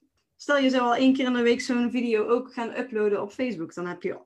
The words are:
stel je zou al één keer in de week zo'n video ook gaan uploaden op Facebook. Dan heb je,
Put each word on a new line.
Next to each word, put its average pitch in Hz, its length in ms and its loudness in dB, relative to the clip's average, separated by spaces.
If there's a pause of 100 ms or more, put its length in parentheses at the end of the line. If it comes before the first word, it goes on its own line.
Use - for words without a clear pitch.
(400)
stel 285 180 0
je 269 120 4
zou 254 140 2
al 240 120 2
één 262 180 6
keer 262 120 0
in 247 80 0
de 240 80 0
week 240 200 2
zo'n 240 300 0
video 226 360 0
ook 240 260 0
gaan 226 240 -8
uploaden 214 440 -2
op 202 100 -8
Facebook. 185 420 -6
Dan 175 140 -8
heb 175 160 -10
je, - 220 -6